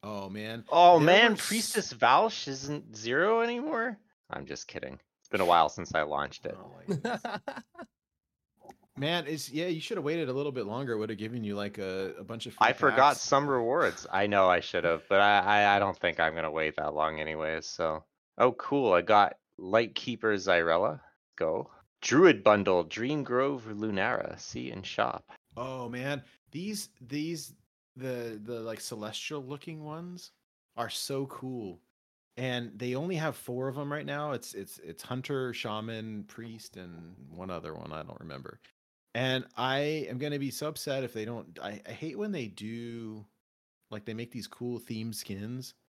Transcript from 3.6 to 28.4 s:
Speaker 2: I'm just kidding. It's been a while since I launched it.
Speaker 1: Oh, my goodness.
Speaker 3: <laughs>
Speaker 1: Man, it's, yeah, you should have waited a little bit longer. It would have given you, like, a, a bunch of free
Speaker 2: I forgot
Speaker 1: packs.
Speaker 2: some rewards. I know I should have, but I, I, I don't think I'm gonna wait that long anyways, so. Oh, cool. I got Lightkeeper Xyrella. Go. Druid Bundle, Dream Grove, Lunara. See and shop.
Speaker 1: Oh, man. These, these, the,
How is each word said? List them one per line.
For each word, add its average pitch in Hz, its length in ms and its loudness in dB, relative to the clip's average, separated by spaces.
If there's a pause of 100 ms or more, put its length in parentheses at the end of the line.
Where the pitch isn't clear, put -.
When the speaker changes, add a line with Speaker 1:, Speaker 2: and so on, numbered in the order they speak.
Speaker 2:
I'm - 160 -10
just - 220 -12
kidding. 65 320 -12 (220)
It's - 80 -20
been 98 120 0
a 92 40 4
while 82 240 6
since - 240 -10
I 78 100 2
launched 71 440 -4
it. - 120 -10
Speaker 1:
Oh, 92 160 -20
my 196 200 -6
goodness. 226 280 -6
Speaker 3:
<laughs> 233 80 -8 (1700)
Speaker 1:
Man, 156 300 -2
it's, 147 220 -6
yeah, 151 180 -4
you 160 120 -4
should 202 160 -6
have 165 80 -4
waited 156 240 -2
a 127 60 -4
little 143 180 -4
bit 123 140 -6
longer. 120 260 -6
It 110 60 -2
would 107 120 -4
have 110 100 -6
given 110 260 -6
you, 101 100 -4
like, 104 220 -6
a, 95 420 -6
a 95 40 -12
bunch 113 240 -12
of 110 60 -14
free 110 140 6
Speaker 2:
I 127 60 6
forgot 135 400 6
Speaker 1:
packs. - 80 -4
Speaker 2:
some 143 280 2
rewards. 123 640 0
I 101 160 2
know 98 220 6
I 90 100 6
should 85 240 -4
have, 82 240 2
but 98 140 6
I, 101 180 8
I, 101 380 6
I - 20 4
don't 98 180 0
think 87 220 -2
I'm 80 160 2
gonna 80 160 -4
wait 78 240 -2
that 76 180 -4
long 78 280 0
anyways, 78 440 -4
so. 80 380 -4 (340)
Oh, 123 160 6
cool. 131 380 0
I 87 100 6
got 104 340 6 (220)
Lightkeeper 110 760 0
Xyrella. 92 680 2 (380)
Go. 85 320 -2 (320)
Druid 151 420 6
Bundle, 98 400 6
Dream 127 400 -4
Grove, 123 480 -2
Lunara. 104 680 -2
See 123 340 -10
and - 140 -12
shop. - 380 -2 (320)
Speaker 1:
Oh, 127 320 -10
man. 131 340 -6 (300)
These, 202 380 -8 (100)
these, 147 540 -8 (420)
the, 120 480 -8